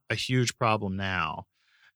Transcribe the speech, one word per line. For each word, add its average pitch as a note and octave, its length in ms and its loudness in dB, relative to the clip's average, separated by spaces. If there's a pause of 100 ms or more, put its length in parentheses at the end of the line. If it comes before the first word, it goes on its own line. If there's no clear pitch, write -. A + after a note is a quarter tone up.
(120)
a A2+ 40 0
huge B2 440 0
problem G#2+ 360 2
now, F#2 520 -2 (480)